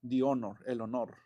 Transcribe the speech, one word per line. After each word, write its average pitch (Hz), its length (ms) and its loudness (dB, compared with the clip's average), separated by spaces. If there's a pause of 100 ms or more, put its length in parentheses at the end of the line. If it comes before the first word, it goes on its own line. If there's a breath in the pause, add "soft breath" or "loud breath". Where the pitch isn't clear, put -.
The 127 180 2
honor, 127 340 2 (100)
el 123 140 -2
honor. 113 460 -4